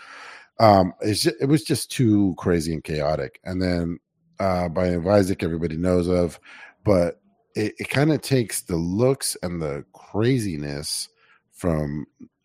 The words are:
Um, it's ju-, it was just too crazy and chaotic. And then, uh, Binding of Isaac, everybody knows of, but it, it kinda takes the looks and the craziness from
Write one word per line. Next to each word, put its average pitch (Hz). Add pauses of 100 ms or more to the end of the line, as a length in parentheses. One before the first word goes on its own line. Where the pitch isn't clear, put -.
(600)
Um, 98
it's 104
ju-, 165
it 135
was 151
just -
too 104
crazy 85
and 78
chaotic. 73
And 92
then, 87 (420)
uh, 90
Binding 87
of 80
Isaac, 98
everybody 82
knows 90
of, 87 (460)
but 87 (340)
it, 104
it 104
kinda 147
takes -
the 90
looks 101
and 87
the 71
craziness 90 (440)
from 78 (380)